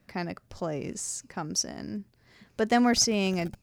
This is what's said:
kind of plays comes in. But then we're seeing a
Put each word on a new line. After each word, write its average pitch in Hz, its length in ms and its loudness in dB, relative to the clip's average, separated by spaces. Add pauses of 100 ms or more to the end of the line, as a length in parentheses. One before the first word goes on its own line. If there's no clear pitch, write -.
kind 175 200 -4
of 180 80 -8 (120)
plays - 800 -6
comes 165 360 -4
in. - 400 -8 (520)
But 220 120 2
then 240 160 6
we're 240 120 6
seeing 190 420 2
a 165 120 -2 (120)